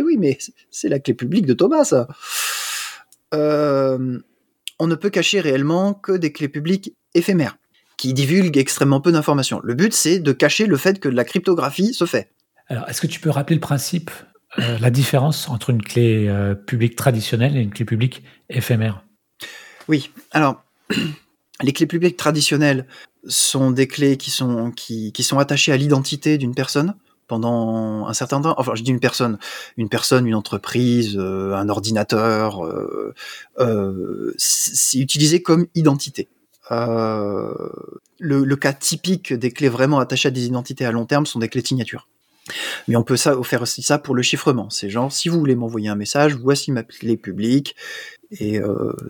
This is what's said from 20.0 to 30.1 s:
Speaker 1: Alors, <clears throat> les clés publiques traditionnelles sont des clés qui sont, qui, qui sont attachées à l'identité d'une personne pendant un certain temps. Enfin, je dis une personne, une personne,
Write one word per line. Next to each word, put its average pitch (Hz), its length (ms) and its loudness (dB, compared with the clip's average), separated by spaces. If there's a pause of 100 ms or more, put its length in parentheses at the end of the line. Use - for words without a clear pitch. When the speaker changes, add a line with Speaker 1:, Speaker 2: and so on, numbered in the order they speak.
Speaker 1:
Alors, 147 320 2 (260)
<clears throat> - 720 -8
les 135 100 2
clés 156 140 0
publiques 170 300 0
traditionnelles 143 720 2 (400)
sont - 460 2
des 135 160 2
clés 139 280 2
qui - 140 -8
sont, 120 400 -2
qui, 110 420 -8
qui - 100 -6
sont - 160 2
attachées 143 340 2
à 135 40 4
l'identité 147 640 2
d'une 127 160 -2
personne 143 400 0 (340)
pendant 113 760 -2
un 110 80 -4
certain 139 260 -2
temps. 151 160 2
Enfin, 123 180 -2
je 110 80 -6
dis 127 80 0
une 123 100 2
personne, 120 380 0 (380)
une 113 120 -2
personne, 123 380 2